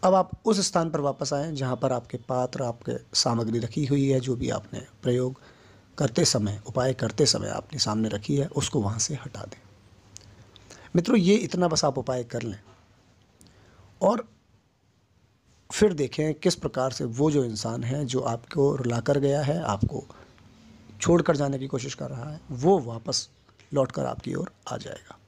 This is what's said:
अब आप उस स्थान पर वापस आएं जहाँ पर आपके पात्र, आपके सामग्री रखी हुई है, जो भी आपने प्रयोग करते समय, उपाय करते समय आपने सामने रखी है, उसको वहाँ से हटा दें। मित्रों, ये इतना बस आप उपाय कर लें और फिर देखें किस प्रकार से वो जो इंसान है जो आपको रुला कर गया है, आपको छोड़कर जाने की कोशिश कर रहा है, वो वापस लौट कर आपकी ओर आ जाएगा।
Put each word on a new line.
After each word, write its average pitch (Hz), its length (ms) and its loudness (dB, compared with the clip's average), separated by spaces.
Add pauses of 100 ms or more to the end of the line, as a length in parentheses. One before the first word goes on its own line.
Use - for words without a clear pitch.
अब 185 100 6
आप 185 180 4 (140)
उस 214 140 4
स्थान 165 300 0
पर 156 100 -2
वापस 143 340 -2
आएं 151 220 -2
जहाँ 131 200 -2
पर 127 180 0
आपके - 260 -6
पात्र, 127 440 -2
आपके 120 340 -6 (180)
सामग्री 117 440 0
रखी 139 260 -2
हुई 139 220 2
है, 135 120 4
जो 123 160 -2
भी 123 140 -4
आपने - 360 -6 (180)
प्रयोग 127 380 0 (560)
करते 151 280 2
समय, 104 420 0
उपाय 131 260 0
करते 123 320 0
समय 101 240 0
आपने - 300 -8
सामने 110 300 0
रखी 104 280 -2
है, 135 100 0
उसको - 340 -2
वहाँ 104 180 -2
से 151 160 -2
हटा - 280 -12
दें। - 160 -16 (1400)
मित्रों, 226 220 4
ये 190 180 6
इतना 180 320 0
बस 156 180 2
आप 135 120 2
उपाय 127 260 -2
कर 117 180 -6
लें 110 180 -8 (1400)
और 202 260 2 (1400)
फिर 208 240 4
देखें 151 400 -2
किस 165 220 0
प्रकार 131 360 -2
से - 140 -6
वो 127 260 2
जो 143 120 4
इंसान 117 400 -4
है 135 220 -4
जो 127 160 -2
आपको 139 540 0
रुला 120 240 -2
कर 143 200 2
गया 139 220 2
है, 147 220 0
आपको - 420 -2 (960)
छोड़कर 165 340 4
जाने 139 240 -2
की 135 80 -8
कोशिश 135 260 -6
कर 135 160 -10
रहा 135 220 -10
है, 156 80 -12 (120)
वो 151 300 4
वापस 117 460 -6 (440)
लौट 139 200 2
कर 135 140 -4
आपकी - 280 -6
ओर - 180 -6 (160)
आ - 100 -6
जाएगा। - 400 -14 (100)